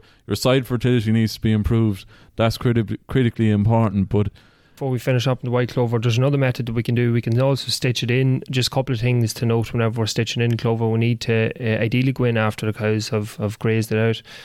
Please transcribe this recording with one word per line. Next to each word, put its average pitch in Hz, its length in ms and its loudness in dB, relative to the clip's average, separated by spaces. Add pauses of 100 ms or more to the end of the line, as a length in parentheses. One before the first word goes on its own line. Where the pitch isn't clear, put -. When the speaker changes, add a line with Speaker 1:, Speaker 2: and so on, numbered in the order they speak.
(260)
Speaker 1:
your 104 100 -2
side 131 300 2
fertility 123 460 0
needs 110 220 2
to - 60 -14
be 110 120 2
improved. 107 540 0 (300)
That's 113 200 0
criti-, 117 420 0 (100)
critically 117 420 2
important. 104 580 2
But 101 200 0 (500)
Speaker 2:
Before 139 120 -4
we 123 100 -2
finish 131 260 0
up 127 160 0
in 127 40 -6
the 117 40 -4
white 123 200 0
clover, 120 280 0
there's 117 200 0
another 139 200 2
method 127 280 0
that 117 60 -6
we 117 120 -2
can 123 100 0
do. 120 180 2
We 117 80 2
can 117 200 0
also 135 280 0
stitch - 360 -2
it 117 80 0
in. 131 360 2
Just 127 200 0
a - 20 -12
couple 135 240 -2
of 110 60 -4
things 120 340 0
to - 100 -6
note 113 280 0
whenever 113 260 0
we're 110 80 0
stitching 117 340 -2
in 117 160 0
clover. 113 320 0
We 113 120 0
need 117 220 0
to, 113 280 0 (100)
uh, 110 220 0
ideally 127 300 2
go 127 100 -4
in 117 140 2
after 110 280 -2
the 107 80 0
cows 107 360 -2
have, 107 300 -4
have 104 200 -4
grazed 110 320 0
it 110 80 0
out. 113 240 0 (220)